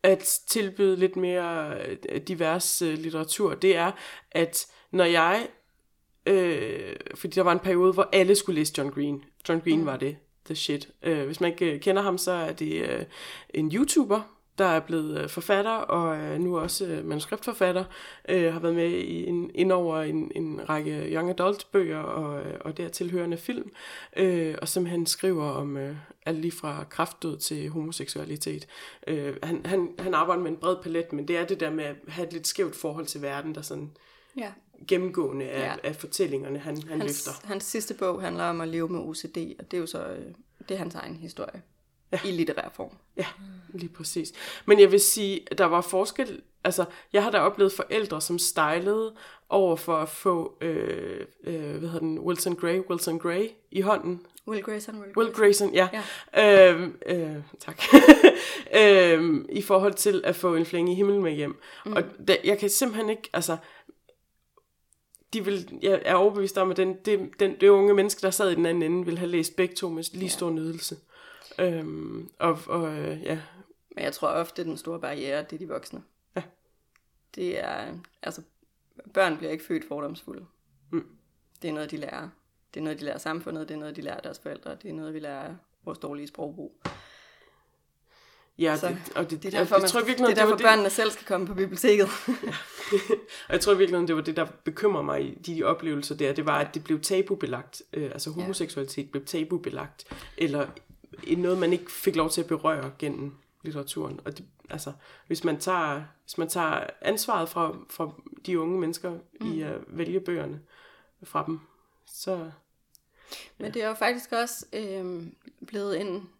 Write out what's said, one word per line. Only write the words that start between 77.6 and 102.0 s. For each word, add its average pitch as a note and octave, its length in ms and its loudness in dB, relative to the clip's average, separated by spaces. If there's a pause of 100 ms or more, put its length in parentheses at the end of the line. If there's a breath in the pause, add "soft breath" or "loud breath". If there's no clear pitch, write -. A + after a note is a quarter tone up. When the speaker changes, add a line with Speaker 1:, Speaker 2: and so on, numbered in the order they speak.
Speaker 2:
er, - 220 -6 (380)
altså, - 180 -12 (720)
børn F3 240 2
bliver D#3+ 140 -8
ikke D#3+ 120 -8
født D#3+ 240 -4
fordomsfulde. D3 580 -10 (460)
Speaker 1:
Mm. E3 140 -4 (560)
Speaker 2:
Det E3+ 80 -8
er D3+ 40 -6
noget, D3+ 180 -8
de D3+ 60 -10
lærer. - 320 -12 (440)
Det - 60 -12
er D#3 40 -6
noget, D#3 160 -6
de C#3+ 60 -12
lærer C#3+ 100 -6
af - 60 -12
samfundet, D#3+ 480 -8
det D3+ 60 -10
er D3+ 40 -10
noget, D3+ 160 -12
de D3 60 -14
lærer C#3+ 140 -10
af - 80 -14
deres - 160 -14
forældre, - 440 -12
det G#3 60 -14
er D#3+ 40 -12
noget, D#3 200 -12
vi D#3 60 -10
lærer C#3+ 240 -12
af D#3 100 -14 (320)
vores D#3 120 -12
dårlige D3 300 -12
sprogbrug. - 540 -14 (1800 loud breath)
Speaker 1:
Ja, D#3 180 0
Speaker 2:
Så F3+ 100 -4
Speaker 1:
det, F3 100 -4 (180)
og F3 160 -4
det, D#3+ 120 -10
Speaker 2:
det F#3+ 100 -8
er - 60 -2
Speaker 1:
og - 0 -
Speaker 2:
derfor, F#3 160 0
Speaker 1:
det F#3+ 60 6
Speaker 2:
man, F#3+ 80 0
Speaker 1:
tror A#3+ 100 0
jeg A3 80 0
virkelig, B3 200 2
Speaker 2:
det A3+ 40 6
er G3+ 40 2
Speaker 1:
det G#3+ 80 4
var - 60 6
Speaker 2:
derfor, G#3+ 80 4
Speaker 1:
det A3+ 80 0
Speaker 2:
børnene G#3+ 240 6
selv G#3+ 220 0
skal - 160 -14
komme F#3 200 -2
på G3+ 60 -8
biblioteket. G3 560 4
<laughs> - 80 -6 (260)
Speaker 1:
Ja. - 540 -6
<laughs> - 500 -4
Og - 60 -2
jeg F3 80 2
tror G3+ 120 4
virkelig, F3 340 2
det E3 80 0
var D#3 60 -2
det, D#3 160 -4
der D#3+ 80 0 (180)
bekymrer E3 380 0
mig C#3+ 240 -2
i C#3 100 -10
de E3 280 -6
oplevelser D#3 520 -2
der, C#3+ 180 0
det D3+ 120 -4
var, D3 140 0
at D3 140 -4
det D#3 100 -8
blev D#3 180 -2
tabubelagt. F#3 800 -4 (120)
Øh, D3+ 100 -4
altså, - 340 -8
Speaker 2:
Ja. F3 40 -8
Speaker 1:
homoseksualitet D#3 720 -8
blev C#3 140 -8
tabubelagt, - 800 -6 (320 loud breath)
eller C#3+ 300 -2 (680)
noget, F3+ 200 0
man F3 160 2
ikke F3 180 -4
fik - 240 -2